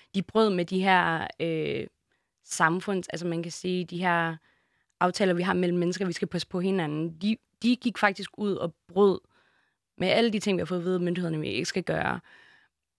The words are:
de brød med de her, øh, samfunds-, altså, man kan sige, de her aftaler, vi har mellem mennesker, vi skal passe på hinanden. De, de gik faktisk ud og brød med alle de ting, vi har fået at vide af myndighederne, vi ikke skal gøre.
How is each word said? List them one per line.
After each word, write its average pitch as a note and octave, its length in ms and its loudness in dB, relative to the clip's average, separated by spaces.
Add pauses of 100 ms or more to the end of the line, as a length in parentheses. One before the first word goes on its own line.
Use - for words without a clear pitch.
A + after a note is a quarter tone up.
(140)
de F#3+ 80 0
brød A3 280 2
med F3 140 0
de F#3 180 -2
her, F3 440 2 (140)
øh, D#3 460 -2 (580)
samfunds-, F3+ 680 0
altså, E3 140 -6
man E3+ 160 -2
kan E3 100 -8
sige, F3+ 320 -4
de E3+ 140 -8
her E3+ 380 0 (640)
aftaler, F3+ 340 2
vi F3 80 0
har F3+ 120 0
mellem F3+ 240 2
mennesker, F3+ 280 0
vi F3 60 -2
skal E3+ 160 -4
passe - 180 -6
på F3+ 140 -6
hinanden. E3 640 -2
De, G#3+ 140 0 (260)
de A#3+ 140 2
gik A#3 220 -4
faktisk G3+ 400 0
ud G3+ 160 -2
og E3 200 -4 (140)
brød F#3+ 320 4 (800)
med F3+ 100 2
alle A3+ 220 4
de G#3 80 -2
ting, G3 180 2
vi F3 40 -2
har F3 60 -2
fået F3+ 120 -2
at E3+ 60 -4
vide F#3 100 0
af F3+ 60 0
myndighederne, F3 400 -2
vi C#3 80 -6
ikke A#2 160 -4
skal - 180 -4
gøre. - 380 -4 (800)